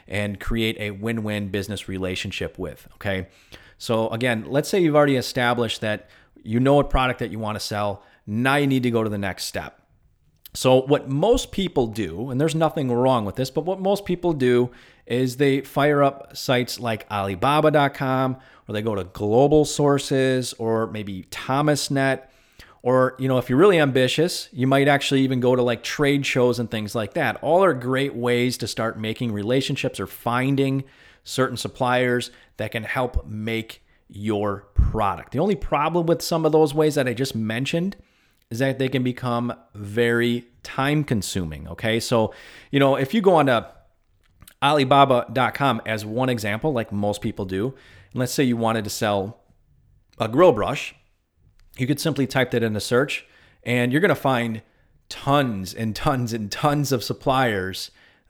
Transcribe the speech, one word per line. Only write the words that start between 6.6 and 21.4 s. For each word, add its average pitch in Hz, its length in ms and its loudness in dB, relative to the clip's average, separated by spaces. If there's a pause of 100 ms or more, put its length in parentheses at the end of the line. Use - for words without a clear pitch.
what 143 160 4
product 127 300 0
that 120 120 -6
you 107 80 -10
wanna 107 220 -6
sell. 104 420 -4 (240)
Now 123 300 0
you 147 100 2
need 131 160 2
to 123 80 0
go 113 140 2
to 107 40 -4
the 104 80 -4
next 98 280 -6
step. - 360 -10 (720)
So 131 280 4
what 139 260 0
most 165 460 0
people 170 340 0
do, 104 420 -6
and 131 120 -2
there's 156 140 2
nothing 156 360 0
wrong 120 320 2
with 101 140 -6
this, 127 120 -2
but 156 140 -4
what 185 160 -4
most 196 240 0
people 175 300 -2
do 123 360 2 (360)
is 123 320 -2
they 139 240 2
fire 143 420 2
up - 320 -2
sites 123 460 -2
like 113 280 -6
Alibaba 104 600 0
dot 139 220 4
com, 131 420 -2 (320)
or 107 60 -8
they 107 80 -4
go 110 140 -2
to 92 100 -4
Global 131 580 4
Sources, 135 920 0
or 113 320 -2
maybe 101 440 -10
Thomasnet, 139 920 0 (580)